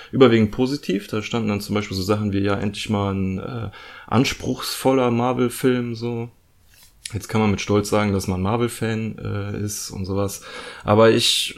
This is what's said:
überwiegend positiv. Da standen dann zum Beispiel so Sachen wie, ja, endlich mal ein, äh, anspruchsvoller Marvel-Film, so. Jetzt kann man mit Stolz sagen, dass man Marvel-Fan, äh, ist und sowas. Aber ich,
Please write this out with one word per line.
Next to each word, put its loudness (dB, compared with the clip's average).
überwiegend 8
positiv. -2
Da -4
standen -2
dann 0
zum -4
Beispiel -2
so -2
Sachen 0
wie, 0
ja, 0
endlich -6
mal 0
ein, -2
äh, -8
anspruchsvoller 0
Marvel-Film, 0
so. -6
Jetzt -8
kann 0
man 4
mit 0
Stolz 2
sagen, 2
dass 0
man -2
Marvel-Fan, -2
äh, -6
ist -8
und -8
sowas. -2
Aber 8
ich, 0